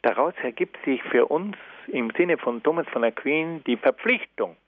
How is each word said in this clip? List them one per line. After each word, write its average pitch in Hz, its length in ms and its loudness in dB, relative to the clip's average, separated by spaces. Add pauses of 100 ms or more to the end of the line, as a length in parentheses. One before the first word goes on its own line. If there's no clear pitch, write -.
Daraus 127 400 2
ergibt - 420 -4
sich 131 200 0
für - 240 4
uns 190 280 -2 (320)
im 117 240 -2
Sinne 175 260 2
von 120 260 -4
Thomas 160 260 0
von 120 140 0
Aquin 156 600 0
die 123 120 2
Verpflichtung 131 800 -2 (120)